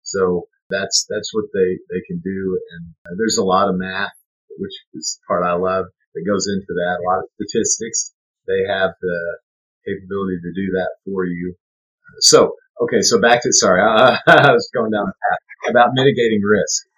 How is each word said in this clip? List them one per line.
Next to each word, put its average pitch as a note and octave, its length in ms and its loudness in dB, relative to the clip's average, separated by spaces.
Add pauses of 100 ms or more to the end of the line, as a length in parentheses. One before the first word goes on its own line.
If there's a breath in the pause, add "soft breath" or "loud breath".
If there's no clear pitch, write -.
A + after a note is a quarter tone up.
So F2+ 460 -2 (220)
that's, - 400 -2
that's G#2 240 -6
what G#2+ 200 -2
they, F#2 240 0 (160)
they F2+ 140 -4
can F2 160 -8
do. F#2+ 360 -4 (140)
And, E2+ 200 -18 (120)
uh, F2 120 -12
there's A2 200 0
a F#2+ 80 0
lot F#2+ 240 2
of F#2 80 0
math, F#2+ 400 -6 (400)
which G2 160 -10 (200)
is - 260 -10
the - 80 -20
part F2 180 0
I F2 80 0
love, F#2 320 -2 (280)
that E2+ 120 -8
goes G2 220 0
into F#2+ 260 -6
that, F2 280 -2
a F2 40 -6
lot F2+ 140 0
of D#2+ 180 -10
statistics. - 760 -4 (340)
They F#2+ 200 0
have F#2+ 240 -2 (100)
the F2 180 -4 (680)
capability F#2+ 560 -6
to E2+ 140 -8
do F#2+ 180 -4
that F2+ 160 -2 (160)
for F#2+ 200 -4
you. F2+ 280 -6
Uh, - 680 -20
so, - 340 4 (260)
okay, A#2 200 0
so A2+ 200 2
back A#2+ 220 4
to, C3 100 0
sorry, F#2 280 4
I, A2+ 420 4
<laughs> - 40 4
I C#3+ 240 8
was A#2 220 2
going A2+ 180 0
down G#2 140 -2
the G2 140 -8 (100)
path - 420 -6
about A#2+ 220 4
mitigating A#2 480 2
risk. G2+ 440 0 (120)